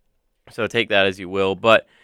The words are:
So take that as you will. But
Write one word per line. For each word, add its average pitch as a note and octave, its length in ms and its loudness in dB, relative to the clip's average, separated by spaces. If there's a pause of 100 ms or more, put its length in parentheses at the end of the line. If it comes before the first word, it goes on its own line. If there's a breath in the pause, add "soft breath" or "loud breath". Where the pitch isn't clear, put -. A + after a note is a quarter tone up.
(500)
So G#2+ 180 -6
take A2 220 -2
that G2 160 2
as F#2+ 120 -6
you F2+ 100 -14
will. F#2+ 280 -2
But G#2+ 320 2 (160 soft breath)